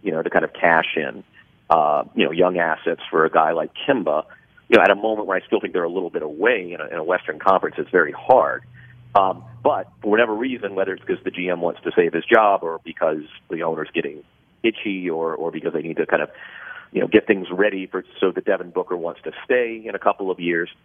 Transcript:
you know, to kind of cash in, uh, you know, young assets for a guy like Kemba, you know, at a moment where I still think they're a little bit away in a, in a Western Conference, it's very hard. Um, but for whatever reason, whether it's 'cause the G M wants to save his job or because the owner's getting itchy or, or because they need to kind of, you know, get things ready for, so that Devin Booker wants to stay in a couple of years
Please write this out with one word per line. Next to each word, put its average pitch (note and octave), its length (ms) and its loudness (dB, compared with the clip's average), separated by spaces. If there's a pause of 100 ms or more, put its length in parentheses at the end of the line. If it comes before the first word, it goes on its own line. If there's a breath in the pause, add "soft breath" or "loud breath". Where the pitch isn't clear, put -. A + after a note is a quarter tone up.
you G2+ 100 -4
know, D#2+ 120 -2
to F2 60 -2
kind D#2+ 160 2
of - 80 -6
cash E2 420 2
in, C#2+ 280 -6 (460 soft breath)
uh, D2+ 360 2 (100)
you G#2+ 80 2
know, D2 80 0
young F2+ 260 2
assets E2 520 -2
for E2 160 2
a D#2+ 40 0
guy D#2+ 220 2
like D#2+ 200 -4 (140)
Kemba, E2 380 0 (460 soft breath)
you A#2 80 6
know, F2+ 60 8
at G2 60 8
a G2 60 6
moment G#2 320 -2
where F#2+ 100 0
I - 80 -4
still A2 140 0
think F#2+ 140 -8
they're F2+ 100 0
a E2+ 60 -2
little F2 200 -4
bit D#2+ 120 -6
away F2 500 0
in E2+ 80 -14
a, D2+ 60 -8
in - 80 -10
a E2 100 -6
Western E2+ 340 -2
Conference, F2 400 2
it's - 120 -6
very D#2+ 240 2
hard. D2 500 4 (500 loud breath)
Um, F#2+ 300 2 (180)
but B2+ 280 0 (120)
for G#2 80 -4
whatever A2 240 4
reason, G#2+ 420 -6
whether F#2+ 180 -2
it's F2 100 -12
'cause F#2 200 -4
the F2+ 80 -6
G F2+ 180 -6
M F2 120 -2
wants E2+ 200 -4
to F2 140 -4
save E2+ 180 4
his E2 120 -2
job G#2+ 380 4
or E2 200 -6
because D#2 400 -4 (260)
the E2 140 -6
owner's D#2+ 300 -4
getting D#2 300 -6 (400)
itchy F#2+ 460 -2
or, E2 260 -2
or E2 160 -4
because D#2+ 220 -6
they D#2 80 -4
need D#2+ 160 -8
to D#2+ 80 0
kind D#2 160 2
of, D2+ 80 -4 (640 loud breath)
you - 100 -2
know, G2+ 60 0
get G#2+ 200 6
things F#2+ 240 0
ready F#2+ 360 -2
for, F#2 180 -8 (140)
so F#2+ 120 2
that F2+ 140 -6
Devin F2 260 -2
Booker F2+ 240 -4
wants E2+ 280 -8
to D#2 80 -8 (120)
stay A#2 420 -2
in G2+ 100 -10
a F#2+ 40 -6
couple G2 320 0
of F2 80 -4
years E2+ 300 -2 (160)